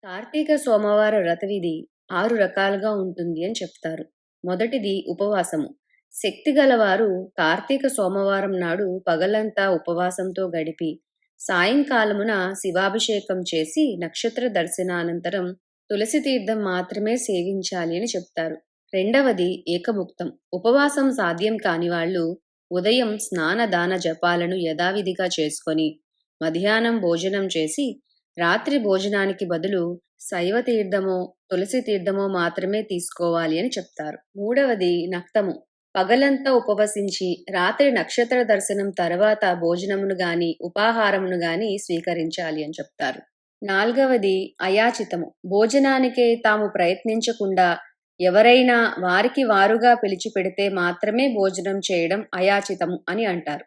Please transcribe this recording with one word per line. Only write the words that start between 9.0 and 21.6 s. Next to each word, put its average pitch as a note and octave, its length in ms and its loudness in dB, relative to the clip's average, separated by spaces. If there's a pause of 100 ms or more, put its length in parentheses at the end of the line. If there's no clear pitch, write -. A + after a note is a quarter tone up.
పగలంతా G3 600 0
ఉపవాసంతో F3+ 880 -2
గడిపి, D#3+ 440 -4 (400)
సాయంకాలమున G#3 1120 0
శివాభిషేకం G3 880 -2 (140)
చేసి, F3 500 0
నక్షత్ర A#3 440 -4
దర్శనానంతరం F3 1040 -2 (380)
తులసి A3 300 0
తీర్థం A3 440 -2
మాత్రమే F#3+ 520 -2
సేవించాలి F3+ 800 -4
అని G#3+ 100 -4
చెప్తారు. E3+ 500 -6 (380)
రెండవది G3 720 2
ఏకభుక్తం. F3 640 -4 (200)
ఉపవాసం C4+ 600 2
సాధ్యం G3+ 440 -2
కాని E3+ 320 -2